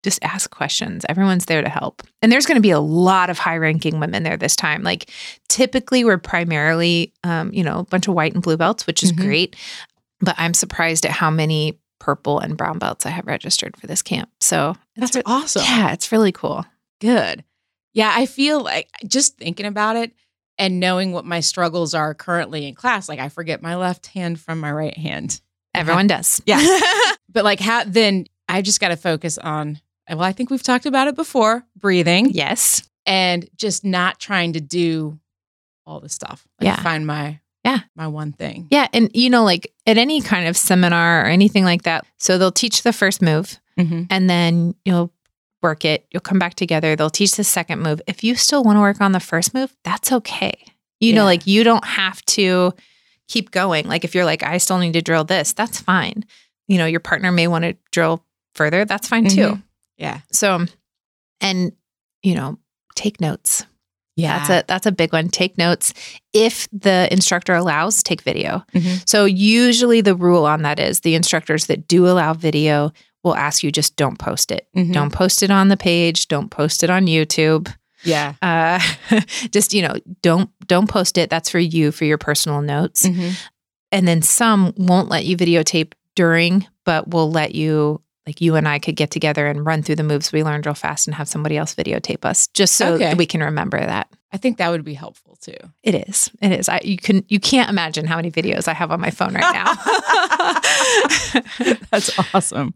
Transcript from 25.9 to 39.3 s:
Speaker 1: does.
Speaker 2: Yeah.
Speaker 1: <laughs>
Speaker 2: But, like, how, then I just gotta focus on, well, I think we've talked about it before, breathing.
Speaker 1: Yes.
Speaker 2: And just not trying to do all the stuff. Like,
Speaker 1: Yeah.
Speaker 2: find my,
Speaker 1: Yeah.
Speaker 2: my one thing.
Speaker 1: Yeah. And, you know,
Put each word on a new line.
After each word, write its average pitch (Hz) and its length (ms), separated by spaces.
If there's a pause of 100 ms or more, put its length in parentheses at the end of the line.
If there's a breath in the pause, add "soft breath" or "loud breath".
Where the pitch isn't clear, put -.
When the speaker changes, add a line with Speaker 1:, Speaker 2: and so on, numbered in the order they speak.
Speaker 1:
does. - 380
Speaker 2:
Yeah. 208 160
Speaker 1:
<laughs> 381 520 (160)
Speaker 2:
But, 214 140
like, 202 160
how, 226 260
then 196 420 (200)
I 190 140
just 196 180
gotta 175 160
focus 160 420
on, 151 440 (280)
well, 165 120
I 185 120
think 247 160
we've 269 140
talked 247 220
about 269 240
it 262 60
before, 240 500 (100)
breathing. 185 540
Speaker 1:
Yes. - 580 (180)
Speaker 2:
And 180 520
just 208 260
not 185 360
trying 175 340
to 160 80
do 160 580 (680)
all 156 140
the 147 100
stuff. - 380 (140)
Like, - 60
Speaker 1:
Yeah. - 160
Speaker 2:
find 156 240
my, 151 320 (260)
Speaker 1:
Yeah. 254 140 (180)
Speaker 2:
my 160 100
one 151 240
thing. - 400
Speaker 1:
Yeah. 277 220
And, 226 200
you 247 160
know, 240 140